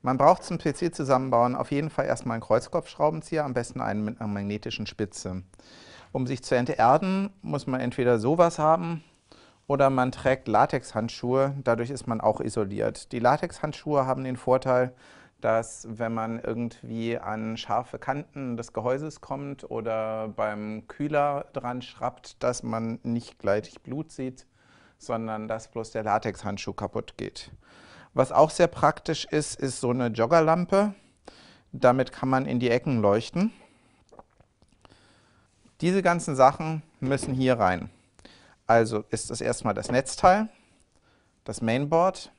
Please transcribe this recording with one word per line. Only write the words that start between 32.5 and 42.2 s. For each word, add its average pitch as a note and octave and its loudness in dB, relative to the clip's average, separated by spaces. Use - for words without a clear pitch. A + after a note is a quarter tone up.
die B2 0
Ecken A#2+ 2
leuchten. A2+ 2
Diese F3+ 2
ganzen E3+ 2
Sachen D3+ 4
müssen C3+ -2
hier B2+ 2
rein. F#2 2
Also A#2 4
ist - -6
das A#2 -6
erstmal A#2 -2
das - -6
Netzteil, G3+ 4
das - -8
Mainboard D3 0